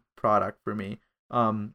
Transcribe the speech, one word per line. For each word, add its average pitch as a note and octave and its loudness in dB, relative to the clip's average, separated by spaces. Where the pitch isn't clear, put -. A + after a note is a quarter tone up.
product G#2 2
for G#2+ -6
me, G#2+ -8
um, A2 0